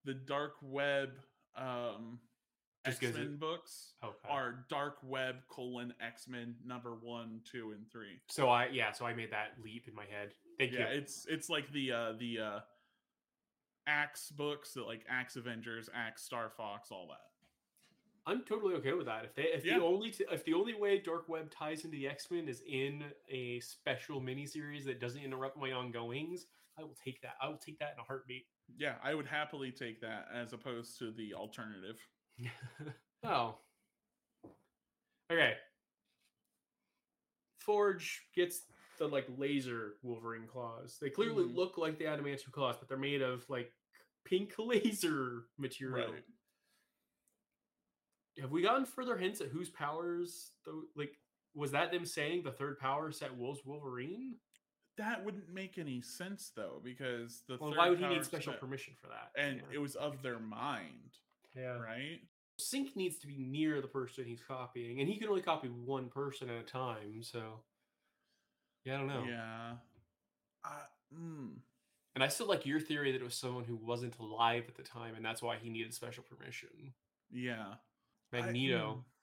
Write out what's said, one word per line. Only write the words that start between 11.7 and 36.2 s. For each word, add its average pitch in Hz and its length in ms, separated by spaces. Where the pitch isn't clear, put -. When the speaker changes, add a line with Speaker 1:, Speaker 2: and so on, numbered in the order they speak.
Speaker 1:
the, 139 180
uh, 117 220
the, 117 260
uh, 107 220
Axe 147 420
books 147 440
that, 120 120
like, 113 220
Axe 127 260
Avengers, 117 580
Axe 113 300
Star 117 340
Fox, 101 360
all 90 160
that. 67 100
Speaker 2:
I'm 240 200
totally 208 320
okay 135 160
with - 140
that. 113 180
If - 100
they, 139 120
if 156 180
Speaker 1:
Yeah. 180 140
Speaker 2:
the 175 60
only 202 280
t-, - 180
if - 140
the 160 100
only 214 200
way 202 260
Dark 165 280
Web 160 220
ties 156 340
into 156 120
the 135 100
X-Men 160 400
is 123 220
in 143 340
a 123 300
special 131 640
miniseries 143 640
that 123 160
doesn't 123 200
interrupt 135 360
my 135 160
ongoings, 127 720
I 160 60
will 147 100
take 127 180
that. 123 200
I 139 60
will 151 100
take 151 220
that 147 140
in - 40
a 120 60
heartbeat. 131 420
Speaker 1:
Yeah, 135 260
I 143 120
would 147 120
happily 147 460
take 117 300
that 110 300
as 117 200
opposed 117 480
to 117 100
the 107 240
alternative. 107 640
Speaker 2:
<laughs> 120 120
Oh. 123 300
Okay. 147 240